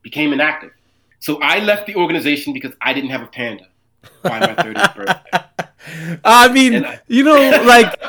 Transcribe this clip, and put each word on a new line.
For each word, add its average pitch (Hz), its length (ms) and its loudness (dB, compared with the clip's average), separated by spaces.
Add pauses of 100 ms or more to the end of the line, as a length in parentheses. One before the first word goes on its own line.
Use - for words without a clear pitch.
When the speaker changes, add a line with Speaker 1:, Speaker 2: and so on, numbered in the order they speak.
Speaker 1:
became 147 320 -6
inactive. 151 380 -4 (480)
So 147 200 -8
I 160 200 -2
left 208 260 -2
the 202 100 -10
organization 147 560 -4
because 131 200 -12 (100)
I 131 120 -4
didn't 135 180 -8
have 127 100 -8
a 120 60 -18
panda 117 400 -12 (560)
by 113 160 -6
my - 160 -4
thirtieth 110 400 -4
Speaker 2:
<laughs> - 0 -
Speaker 1:
birthday. 180 440 -6 (840)
Speaker 2:
I 240 260 6
mean, 262 220 4
Speaker 1:
And 262 140 -2
I - 200 -16
Speaker 2:
you 247 160 2
know, 302 120 4 (300)
like, 240 300 6 (140)